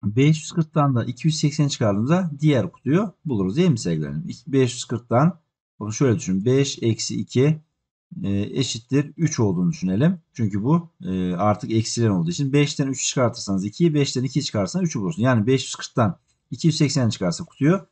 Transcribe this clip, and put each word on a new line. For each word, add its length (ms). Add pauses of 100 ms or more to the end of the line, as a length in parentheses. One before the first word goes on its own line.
Beş 380
yüz 100
kırktan 420
da 100
iki 220
yüz 100
seksen 320
çıkardığımızda 640 (100)
diğer 320
kutuyu 400 (120)
buluruz 320
değil 140
mi 80
sevgili 280
öğrencim? 220
İki, 240
beş 220
yüz 100
kırktan, 560 (400)
bakın 100
şöyle 260
düşün. 280
Beş 380
eksi 380
iki, 400 (640)
e, 180
eşittir 760
üç 240
olduğunu 300
düşünelim. 500 (120)
Çünkü 300
bu, 260 (120)
e, 320
artık 400
eksilen 380
olduğu 200
için 220
beşten 360
üçü 180
çıkartırsanız 580
ikiyi, 300
beşten 300
ikiyi 180
çıkartırsanız 440
üçü 140
bulursun. 220
Yani 240
beş 180
yüz 100
kırktan 440 (320)
iki 160
yüz 100
seksen 320
çıkarsa 360
kutuyu 480